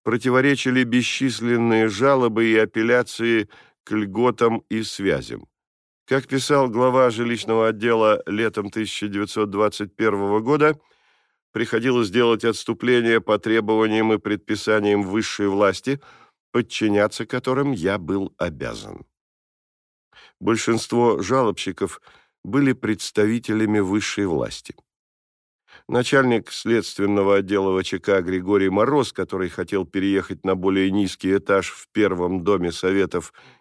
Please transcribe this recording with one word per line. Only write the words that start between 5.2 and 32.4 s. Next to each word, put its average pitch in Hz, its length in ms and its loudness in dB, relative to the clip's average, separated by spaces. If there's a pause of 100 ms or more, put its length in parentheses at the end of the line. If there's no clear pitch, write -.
Как 131 220 -2
писал 135 420 2
глава 127 400 4
жилищного 113 600 0
отдела 110 560 2
летом 104 440 -4
тысяча 104 380 -6
девятьсот 104 420 -4
двадцать 104 460 -2
первого 101 440 0
года, 151 400 0 (720)
приходилось 117 580 0
делать 117 360 2
отступления 117 760 0
по 104 180 0
требованиям 110 760 2
и 104 40 2
предписаниям 104 840 0
высшей 101 440 -2
власти, 101 520 0 (520)
подчиняться 107 760 0
которым 131 480 -2
я 95 240 -2
был 95 400 -4
обязан. 55 680 -8 (1300)
Большинство 113 800 0
жалобщиков 104 800 -2 (460)
были 135 260 2
представителями 107 1080 -2
высшей 101 480 -2
власти. 67 460 -6 (1120)
Начальник 123 640 2
следственного 101 840 2
отдела 98 340 0
В 92 120 0
Ч 92 160 -6
К 98 220 2
Григорий 95 480 0
Мороз, 120 440 0
который 92 340 -4
хотел 92 380 -4
переехать 98 580 -2
на 95 120 0
более 95 360 0
низкий 95 460 0
этаж 98 320 0
в - 220 -18
первом 90 520 0